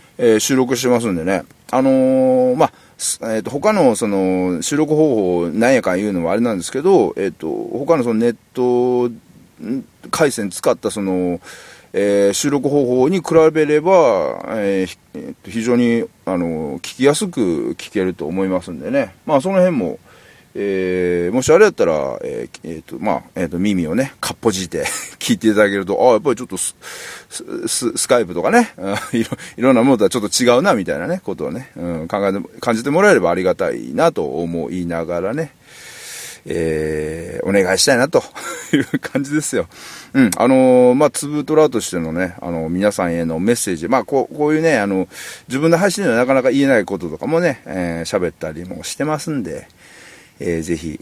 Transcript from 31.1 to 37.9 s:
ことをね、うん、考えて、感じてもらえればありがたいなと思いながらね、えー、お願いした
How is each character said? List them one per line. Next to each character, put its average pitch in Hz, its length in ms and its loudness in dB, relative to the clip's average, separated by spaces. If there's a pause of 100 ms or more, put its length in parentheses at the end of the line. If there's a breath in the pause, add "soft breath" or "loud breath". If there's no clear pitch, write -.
こ 95 100 -6
と 76 120 -6
を 71 40 -6
ね、 117 240 -12
う 85 100 -10 (180)
ん、 80 40 -12
考 101 180 -2
え 98 60 2
て、 98 80 -4 (220)
感 120 120 0
じ 113 120 -4
て 143 40 -2
も 165 120 2
ら 208 100 6
え 165 40 8
れ 117 40 4
ば 87 120 2
あ 87 40 2
り 92 80 -2
が 90 100 2
た 85 180 -2
い 60 220 -8
な 165 200 2
と 90 100 -4
思 80 460 -4
い 90 160 -6
な 85 180 -4
が 87 160 -4
ら 98 140 -4
ね、 156 180 -6 (920 loud breath)
え 78 1000 -4
ー、 - 60 -4
お - 20 0
願 95 240 4
い - 20 -2
し - 60 2
た 139 120 4